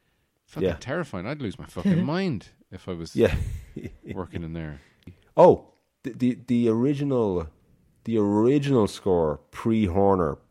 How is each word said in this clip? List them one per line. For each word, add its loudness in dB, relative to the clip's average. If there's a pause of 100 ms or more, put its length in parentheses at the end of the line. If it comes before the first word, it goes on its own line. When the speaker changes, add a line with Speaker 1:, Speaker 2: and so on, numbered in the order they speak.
(460)
Speaker 1:
fucking -4
Speaker 2:
Yeah. -4
Speaker 1:
terrifying. -8
I'd -10
lose -8
my -16
fucking 0
Speaker 2:
<laughs> -2
Speaker 1:
mind -4 (220)
if -18
I -6
was -12
Speaker 2:
Yeah. 4 (800)
Speaker 1:
working -8
in -8
there. -10 (540)
Speaker 2:
Oh, 6 (340)
the, -10
the, -2 (100)
the 2
original, 0 (560)
the -2
original 2
score 0 (120)
pre-Horner, 2 (140)